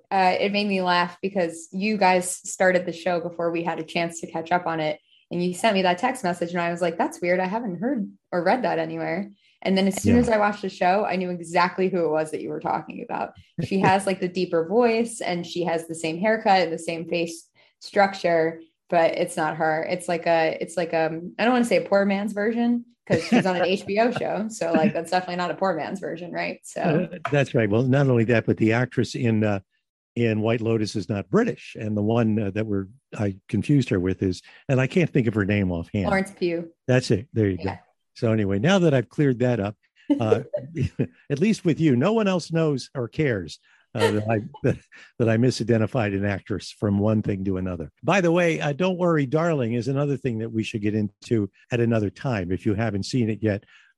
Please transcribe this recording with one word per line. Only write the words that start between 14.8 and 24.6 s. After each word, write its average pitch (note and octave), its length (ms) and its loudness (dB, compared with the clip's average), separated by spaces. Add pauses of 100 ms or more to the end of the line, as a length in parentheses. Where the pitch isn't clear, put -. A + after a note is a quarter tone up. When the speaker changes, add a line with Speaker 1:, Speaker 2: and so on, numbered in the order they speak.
Speaker 1:
and F3 240 -4
she E3+ 180 -6
has E3 240 -2
the E3 80 -10
same E3 240 -6
haircut G#3+ 420 4
and E3 100 0
the E3 80 -4
same E3 300 -6
face E3+ 380 -4 (340)
structure, E3+ 800 0 (280)
but E3 280 4
it's F3 200 -2
not D#3 200 -2
her. D#3+ 320 0
It's F3+ 180 -6
like E3+ 200 -4
a, E3 340 2
it's - 160 -6
like, E3+ 160 -2
um, E3 460 -2
I G3+ 40 2
don't A#3+ 100 4
wanna A#3+ 120 2
say G3+ 120 2
a - 100 0
poor G3 180 4
man's G3+ 280 -2
version A#3 520 0 (220)
'cause - 200 2
she's - 180 4
on F#3 100 2
an F3 100 0
Speaker 2:
<laughs> - 0 -
Speaker 1:
H F#3+ 200 -2
B G3+ 140 0
O A#3+ 120 4
show. F#3 380 -4
So, E3+ 240 -4